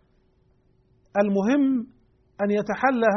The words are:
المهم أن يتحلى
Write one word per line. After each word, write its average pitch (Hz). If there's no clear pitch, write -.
المهم 208
أن 202
يتحلى 220